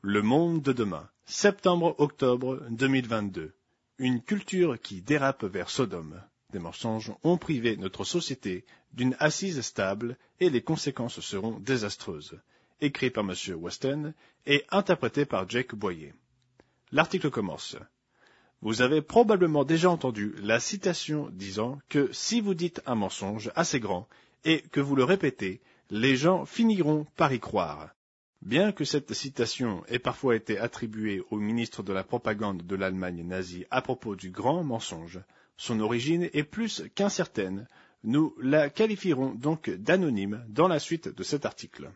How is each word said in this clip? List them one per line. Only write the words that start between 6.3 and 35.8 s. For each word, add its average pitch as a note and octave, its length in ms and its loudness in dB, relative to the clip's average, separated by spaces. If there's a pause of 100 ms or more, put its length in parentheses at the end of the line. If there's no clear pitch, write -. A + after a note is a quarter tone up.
Des G2+ 100 -8
mensonges G#2 540 -6 (100)
ont E3+ 140 4
privé A#2 400 0
notre F#2+ 260 -6
société G#2+ 640 -4 (260)
d'une B2 280 0
assise D3+ 420 0
stable G#2+ 560 -4 (240)
et F3+ 80 6
les B2 120 2
conséquences C3 600 -4
seront G#2 360 -6
désastreuses. G2+ 800 -6 (440)
Écrit C#3+ 300 0
par G#2+ 120 -2
Monsieur F#2 320 -6
Weston C#3 580 -4 (320)
et C#3+ 260 4
interprété E3 520 2
par F#2+ 260 -2
Jake A2+ 240 -2
Boyer. F2 400 -6 (800)
L'article D#3 380 2
commence. F#2+ 480 -6 (840)
Vous A2 220 0
avez D3 200 6
probablement F3+ 640 6
déjà E3 260 4
entendu A2 520 -2
la A2 180 4
citation E3 720 -2
disant G#2+ 560 -6
que C#3+ 240 2
si - 300 0
vous G3 140 0
dites E3+ 300 -4
un B2 100 0
mensonge G#2+ 600 -4
assez D#3+ 240 2
grand G2 300 -4 (340)
et D#3+ 200 2
que - 180 -2
vous C#3 160 2
le B2+ 80 6
répétez, C3+ 560 0 (300)
les B2+ 260 4
gens E3 280 4
finiront D#3+ 680 2
par D3+ 160 4
y B2 80 0
croire. D#2 520 -2 (540)
Bien F3 280 4
que E3 100 -4
cette C#3 300 -2
citation A#2 760 -4
ait - 120 -2
parfois B2 360 0
été G#2+ 220 -2
attribuée G#2+ 720 -4
au G#2+ 60 -2
ministre A2+ 440 -2
de G2 120 -4
la F#2+ 100 -2
propagande G#2 600 -4
de F#2 120 -6
l'Allemagne F#2 500 -4
nazie F2+ 460 -8
à B2+ 100 2
propos A2+ 360 -6
du F#2 140 -12
grand C#3+ 340 0
mensonge, F2+ 560 -8 (340)
son A2+ 240 -4
origine C3 540 0